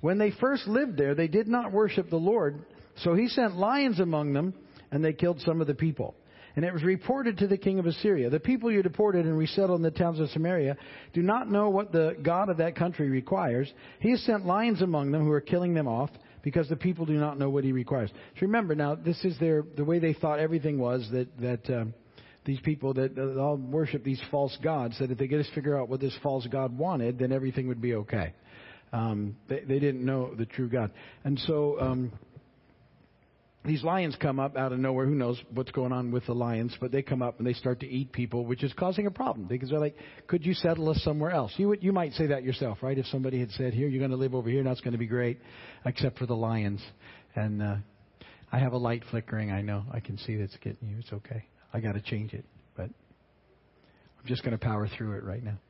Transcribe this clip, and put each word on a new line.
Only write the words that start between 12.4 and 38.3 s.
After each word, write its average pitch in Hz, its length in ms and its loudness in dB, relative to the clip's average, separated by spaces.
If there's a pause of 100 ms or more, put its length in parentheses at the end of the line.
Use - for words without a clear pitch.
of 175 80 0
that 165 180 0
country 160 340 0
requires. 131 600 0 (300)
He 214 80 4
has 247 140 4
sent 208 220 2
lions 202 360 2
among 151 300 2
them 156 120 2
who 151 80 4
are 147 80 4
killing 175 360 0
them 151 120 2
off 123 220 0 (320)
because 147 260 0
the 156 80 -2
people 165 300 -2
do 156 80 0
not 147 240 0
know 139 140 0
what 139 120 2
he 135 80 2
requires." 123 380 0
So - 320 -10
remember 202 320 2
now, 151 220 0
this 165 280 -2
is 175 160 0
their, 156 220 4
the 151 240 -4
way 170 140 2
they 160 140 2
thought 151 260 0
everything 156 400 0
was, 123 320 0
that, 127 280 -2
that, 120 300 -4
um, 117 240 -2 (500)
these 135 180 -2
people 143 340 -2
that, 131 180 0
that 135 240 -4
all 143 200 0
worship 135 460 -2
these 131 180 -2 (100)
false 143 320 0
gods, 135 340 -2
that 131 140 -2
if 120 80 -2
they 135 80 0
could 147 160 0
just 143 100 -8
figure 143 260 0
out 120 100 -4
what 131 100 -2
this 131 240 -2
false 131 240 0
god 131 280 -2
wanted, 127 440 -2
then 127 120 2
everything 131 360 -2
would 120 140 -4
be 120 120 0
okay. 104 400 -2 (580)
Um, 107 440 -2 (120)
they, 139 120 -4
they 135 180 -2
didn't 139 260 0
know 127 300 0
the 110 140 -4
true 127 220 -4
God. 117 200 0 (340)
And 139 140 0
so, 147 420 0
um, 127 340 -2 (1500)
these 151 180 0
lions 165 380 0
come 135 180 0
up 139 160 -2
out 131 160 0
of 127 80 -2
nowhere. 131 260 2
Who 147 100 2
knows 123 280 0 (100)
what's 127 180 -4
going 127 200 -2
on 127 180 -2
with 120 160 -2
the 120 80 -2
lions, 120 460 -2
but 127 100 -4
they 135 120 0
come 131 200 -2
up 120 180 -4
and 117 60 -4
they 123 60 0
start 127 300 -2
to 139 40 -8
eat 131 280 -6
people, 120 320 -2